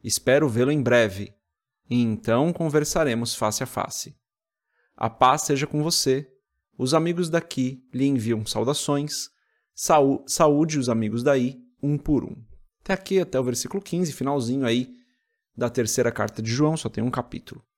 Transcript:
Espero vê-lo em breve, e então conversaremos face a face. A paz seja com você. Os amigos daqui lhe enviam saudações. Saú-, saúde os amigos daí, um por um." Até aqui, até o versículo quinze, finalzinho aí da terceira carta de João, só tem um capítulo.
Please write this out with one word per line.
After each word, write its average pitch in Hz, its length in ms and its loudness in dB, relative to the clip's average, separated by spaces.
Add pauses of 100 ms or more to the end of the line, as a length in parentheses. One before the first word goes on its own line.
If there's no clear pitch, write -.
Espero 135 440 2
vê-lo 120 220 2
em 151 100 2
breve, 117 540 2 (560)
e 123 100 2
então 117 540 2
conversaremos 151 800 0
face 107 300 -2
a - 20 -4
face. - 500 -8 (800)
A 113 140 -4
paz 131 320 4
seja 143 240 0
com 151 160 -4
você. 143 500 0 (460)
Os 127 160 0
amigos 170 380 0
daqui 135 600 -4
lhe 127 140 0
enviam 113 400 0
saudações. 143 880 -2 (420)
Saú-, 139 540 2
saúde 156 500 2
os 127 100 0
amigos 113 360 -2
daí, 131 360 2 (220)
um 143 160 0
por 143 260 0
um." - 120 -12 (460)
Até - 120 -4
aqui, 190 260 0
até 175 200 0
o 131 40 0
versículo 123 380 -4
quinze, 175 320 -4
finalzinho 135 540 -2
aí 123 260 0 (640)
da 120 100 -2
terceira 117 440 0
carta 107 320 -6
de 110 80 -4
João, 151 260 2
só - 120 -8
tem - 140 -4
um 123 60 -2
capítulo. - 560 -10 (120)